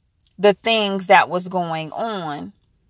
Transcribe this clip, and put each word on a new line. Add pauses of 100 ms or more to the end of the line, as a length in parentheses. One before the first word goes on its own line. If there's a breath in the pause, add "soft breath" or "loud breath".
(400)
the
things
that
was
going
on. (380)